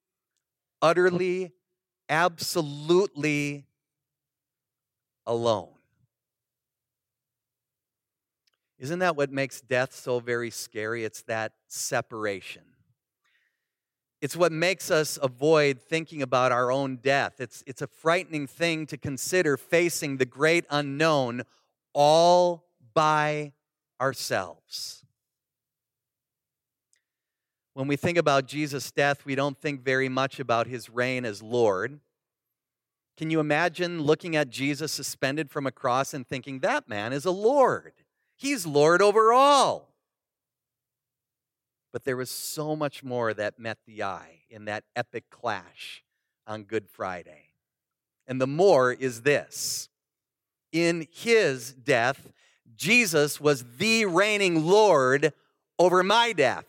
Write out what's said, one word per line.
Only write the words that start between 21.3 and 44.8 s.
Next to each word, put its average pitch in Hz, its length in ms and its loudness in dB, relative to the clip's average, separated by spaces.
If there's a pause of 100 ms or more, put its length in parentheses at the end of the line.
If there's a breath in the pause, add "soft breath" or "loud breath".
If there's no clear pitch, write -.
all 170 720 4 (280)
by 151 600 0 (460)
ourselves. - 1040 -6 (2750)
When 135 140 -6
we 143 80 0
think 175 220 -2
about 139 300 2
Jesus' 143 440 -8
death, 143 320 0
we 139 120 -6
don't 139 200 -2
think 143 260 -8
very 131 280 0
much 131 300 -4
about 117 260 0
his 117 240 -12
reign 123 360 -4
as 104 180 -8
Lord. 117 560 0 (1160)
Can 160 120 -8
you 160 100 0
imagine 165 640 -2
looking 156 340 0
at 147 140 0
Jesus 139 420 -4
suspended 143 600 -6
from 139 160 -6
a 123 40 -4
cross 131 420 -2
and 135 140 -12
thinking, 135 340 -12
"That 254 280 -4
man 107 240 -6
is 143 120 -6
a 185 60 0
Lord. 196 640 2 (420)
He's 262 300 -6
Lord 160 380 6
over 220 280 6
all"? 254 640 4 (2000)
But 120 120 -12
there 127 140 -4
was 127 140 -8
so 156 440 -8
much 147 280 -8
more 123 300 -4
that 104 260 -6
met 113 260 -10
the 107 180 -10
eye 85 460 -10
in 107 160 -20
that 104 180 -8 (120)